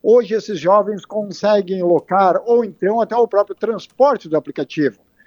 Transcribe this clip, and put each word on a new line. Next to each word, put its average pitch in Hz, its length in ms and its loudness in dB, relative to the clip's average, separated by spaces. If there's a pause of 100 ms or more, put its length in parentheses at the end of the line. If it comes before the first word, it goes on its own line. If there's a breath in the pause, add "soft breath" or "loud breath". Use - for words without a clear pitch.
hoje 220 320 2
esses 208 260 -6
jovens 196 460 0
conseguem 196 760 -4
locar, 175 600 2
ou 233 180 2
então 202 380 -4
até 220 160 -2
o 240 100 4
próprio 196 300 -2
transporte 226 720 -2
do 156 80 -2
aplicativo. 143 640 -4 (280 soft breath)